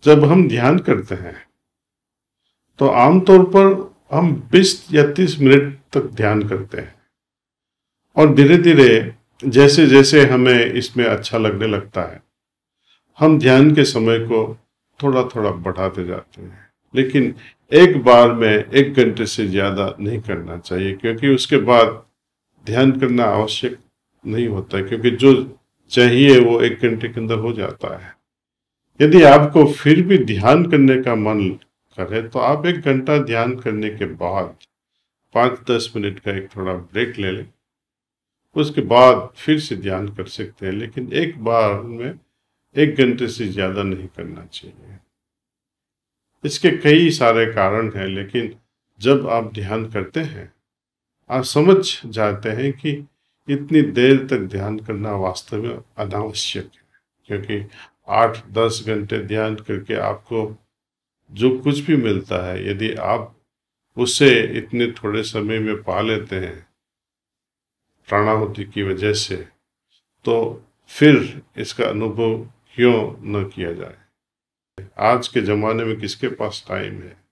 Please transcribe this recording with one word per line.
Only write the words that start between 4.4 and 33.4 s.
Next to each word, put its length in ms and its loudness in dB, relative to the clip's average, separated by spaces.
बीस 400 2
या 200 2
तीस 260 -2
मिनट 400 4
तक 80 -2
ध्यान 480 -4
करते 320 -8
हैं 220 -20
और 180 6
धीरे-धीरे 800 6
जैसे-जैसे 840 6
हमें 400 2
इसमें 380 -4
अच्छा 340 -4
लगने 280 -2
लगता 360 -6
है, 200 -14
हम 200 4
ध्यान 360 6
के 100 4
समय 340 0
को 400 -4
थोड़ा-थोड़ा 480 -2
बढ़ाते 540 -8
जाते 380 -14
हैं। 280 -20
लेकिन 400 0
एक 320 6
बार 280 8
में 320 0
एक 300 0
घंटे 320 0
से 220 -6
ज़्यादा 520 -4
नहीं 200 -8
करना 380 -10
चाहिए, 360 -6
क्योंकि 340 -4
उसके 280 0
बाद 500 2
ध्यान 340 2
करना 240 0
आवश्यक 540 -4
नहीं 220 -6
होता 280 -8
है, 60 -4
क्योंकि 280 -2
जो 480 4
चाहिए 500 6
वो 200 2
एक 180 -2
घंटे 300 -4
के 120 -10
अंदर 180 -4
हो 140 -6
जाता 460 -10
है। 160 -20
यदि 220 8
आपको 500 6
फिर 340 2
भी 120 4
ध्यान 520 0
करने 320 4
का 120 -2
मन 360 -2
करे, 300 -8
तो 100 -8
आप 280 -2
एक 100 -2
घंटा 420 -2
ध्यान 380 -4